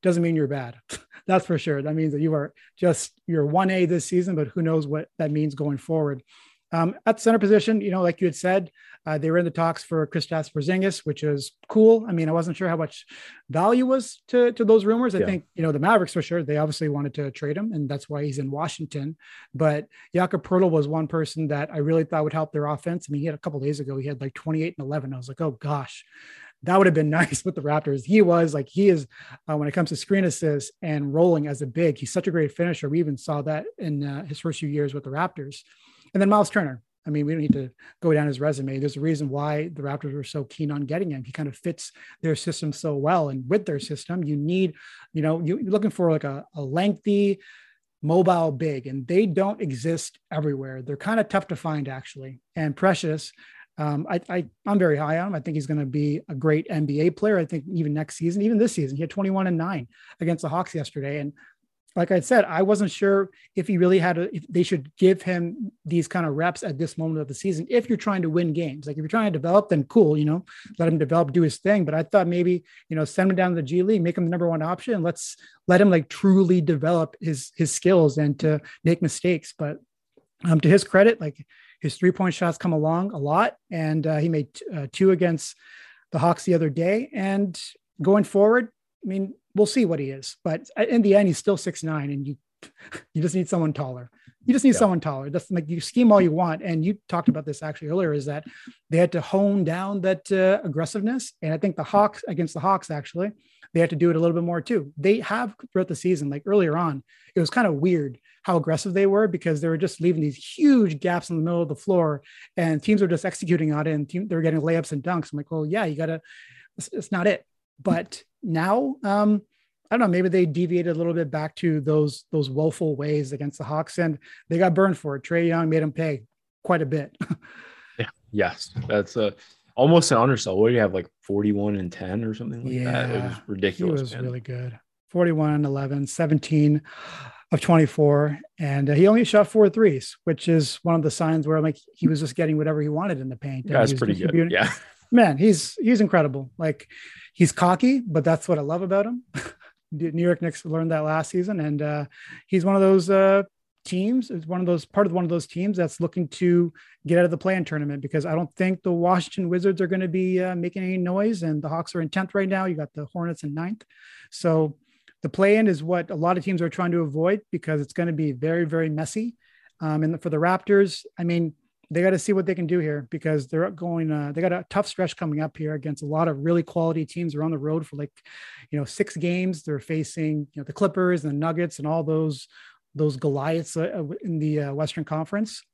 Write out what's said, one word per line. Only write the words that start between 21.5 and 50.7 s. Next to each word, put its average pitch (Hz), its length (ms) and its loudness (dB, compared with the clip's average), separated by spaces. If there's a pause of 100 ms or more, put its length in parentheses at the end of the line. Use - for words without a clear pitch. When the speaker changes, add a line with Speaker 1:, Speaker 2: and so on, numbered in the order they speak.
Speaker 1:
I - 40 -4
really 160 260 2
thought 156 220 -2
would 151 80 -4
help 156 180 -4
their 147 140 -4
offense. 156 420 -6
I 143 60 -6
mean, 143 80 -4
he 156 60 -4
had 151 80 -6
a - 20 -16
couple 147 240 -8
days 143 180 -4
ago, 135 160 -8
he 135 140 -6
had, 135 100 -8
like, 135 140 -8
twenty-eight 160 440 -4
and 143 80 -10
eleven. 135 280 -6
I 131 40 -10
was 123 120 -14
like, 135 100 -16
"Oh 160 120 -2
gosh, 139 520 -8 (600)
that 175 140 4
would 196 100 8
have 175 60 4
been 151 160 2
<laughs> 156 120 2
nice - 240 -2
with 180 100 -4
the 156 60 -8
Raptors." 147 420 -2
He 208 180 6
was, 170 320 4
like, 139 140 -4
he 196 220 4
is, 151 180 2 (420)
uh, 156 60 -2
when 147 140 -2
it 143 40 -8
comes 165 140 0
to 160 80 -6
screen 196 300 0
assists 147 560 -2
and 147 320 -4
rolling 160 340 4
as 143 140 -6
a 147 40 -4
big, 156 320 0
he's - 140 -10
such 185 160 -2
a 185 40 -2
great 156 200 0
finisher. 165 380 -4
We 156 100 0
even 151 180 -2
saw 147 260 -6
that 151 240 -6 (100)
in, 151 260 -4
uh, 143 220 -8
his 147 160 -12
first 160 180 -6
few 156 80 -6
years 143 260 -2
with 139 120 -10
the 131 60 -10
Raptors. 147 500 -6 (520)
And 190 80 2
then 196 80 4
Miles 208 200 4
Turner. 139 320 -2 (240)
I 160 40 -10
mean, 147 160 0
we 147 80 -2
don't 160 80 -2
need 147 120 2
to 131 160 -2 (320)
go 165 120 4
down 147 140 2
his 131 120 -4
resume. 135 400 -2
There's 143 160 -4
a 143 60 -8
reason 151 280 -2
why 147 380 -4
the 156 140 -12
Raptors 139 320 -6
were 143 100 -8
so 139 220 -8
keen 151 260 -6
on 143 140 -4
getting 165 260 -4
him. 135 140 -8
He 131 80 -16
kind 147 160 -6
of 131 60 -14
fits - 360 -8 (300)
their 160 140 0
system 156 360 -6
so 151 240 -6
well. 151 340 0
And 131 180 -8
with 202 180 0
their 147 140 -4
system, 170 440 -8
you 147 140 -2
need, 170 360 0 (400)
you 156 80 -2
know, 160 200 0
you, 175 180 -2
you're 202 120 -4
looking 208 200 0
for, 175 180 2
like, 156 140 0
a, 143 220 -8 (100)
a 156 60 -10
lengthy, 196 800 0 (600)
mobile 165 520 2
big, 139 340 -6
and 131 180 -8
they 185 200 2
don't 196 360 -2
exist 151 560 -6 (140)
everywhere. 135 500 -4